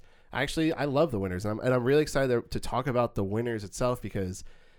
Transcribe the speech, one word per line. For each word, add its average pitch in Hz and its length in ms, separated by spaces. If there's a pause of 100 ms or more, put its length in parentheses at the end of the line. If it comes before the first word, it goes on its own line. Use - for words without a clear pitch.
(340)
Actually, 156 380
I 135 140
love 147 240
the 110 80
winners, 92 260
and 107 80
I'm, 110 80
and 127 140
I'm 123 100
really 143 180
excited 139 260
to, 120 200
to 120 120
talk 127 260
about 120 280
the 104 100
winners 110 400
itself, 123 360
because 95 440 (340)